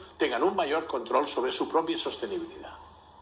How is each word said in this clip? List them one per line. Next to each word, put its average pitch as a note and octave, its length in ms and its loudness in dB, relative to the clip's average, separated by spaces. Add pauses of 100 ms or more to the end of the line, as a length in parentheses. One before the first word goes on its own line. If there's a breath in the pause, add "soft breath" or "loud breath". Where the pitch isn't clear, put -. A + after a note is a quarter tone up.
(160 loud breath)
tengan C3 280 2
un G3 100 4
mayor D#3+ 320 2
control C3+ 400 2
sobre B2+ 240 0
su - 180 0
propia E3 300 2
sostenibilidad. - 760 -6 (480)